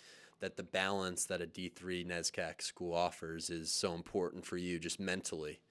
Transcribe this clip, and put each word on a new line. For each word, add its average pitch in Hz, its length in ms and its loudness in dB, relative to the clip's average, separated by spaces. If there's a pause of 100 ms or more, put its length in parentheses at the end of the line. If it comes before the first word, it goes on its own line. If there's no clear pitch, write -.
(400)
that 95 160 -4
the 92 80 -6
balance 95 600 2
that 87 160 0
a 85 60 -2
D 92 200 -6
three 90 380 -2
nescaq 85 560 -2
school 87 320 -2
offers 85 560 2
is 80 220 -2
so 92 220 2
important 87 520 0
for - 100 -4
you 87 240 2
just 85 200 -4
mentally. 90 600 -2 (120)